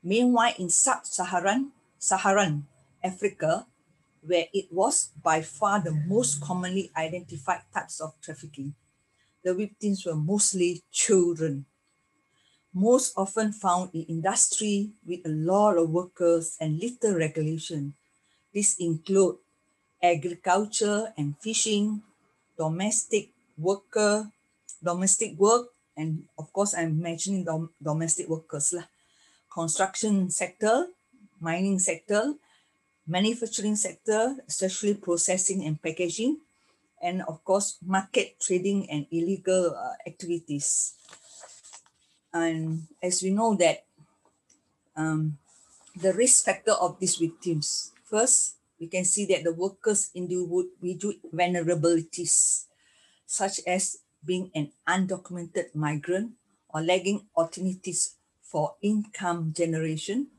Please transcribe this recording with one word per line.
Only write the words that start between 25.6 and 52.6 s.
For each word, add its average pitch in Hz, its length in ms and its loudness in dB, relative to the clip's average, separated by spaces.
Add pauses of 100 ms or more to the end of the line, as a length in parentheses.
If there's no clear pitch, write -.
and 156 280 -4 (160)
of 151 120 -12
course, 202 220 0
I'm 165 260 0
mentioning 175 440 -4
dom-, 160 260 -4 (120)
domestic 160 460 -2
workers 160 460 -4
lah. 170 140 -8 (680)
Construction 190 800 0
sector, 220 560 0 (520)
mining 180 380 0
sector, 208 560 0 (720)
manufacturing 214 680 0
sector, 220 640 0 (100)
especially 202 480 0
processing 185 680 0
and 156 140 -2
packaging, 180 600 -2 (640)
and 180 240 -2
of - 160 -10
course, 196 420 0
market 190 540 0
trading 190 500 0
and 147 220 -4
illegal, 175 640 0
uh, 117 180 -8 (140)
activities. 165 880 -4 (1400)
And 160 540 -2 (160)
as 180 180 -2
we 190 80 -2
know 214 260 2
that, 170 300 2 (1120)
um, 156 420 0 (560)
the 185 200 2
risk 240 320 4
factor - 260 0
of 180 260 0
these 180 200 -2
victims, 165 760 -2 (180)
first, - 460 2 (240)
we 165 80 -10
can 185 180 -2
see 202 220 0
that 170 160 2
the 170 100 0
workers' 190 600 -2
individual 180 1000 -4 (160)
vulnerabilities, 170 1400 0 (640)